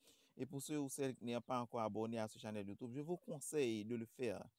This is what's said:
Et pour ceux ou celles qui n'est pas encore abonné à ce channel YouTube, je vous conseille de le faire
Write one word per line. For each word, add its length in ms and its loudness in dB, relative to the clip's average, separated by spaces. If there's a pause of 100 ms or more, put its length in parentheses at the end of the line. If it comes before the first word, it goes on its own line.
(380)
Et 80 -2
pour 160 -4
ceux 180 0
ou 80 0
celles 280 0
qui 100 -10
n'est 160 0
pas 200 0
encore 200 -2
abonné 380 2
à 80 2
ce 120 -14
channel 280 -4
YouTube, 260 -6
je 80 -2
vous 160 -2
conseille 640 2
de 120 0
le 100 -2
faire 360 0 (180)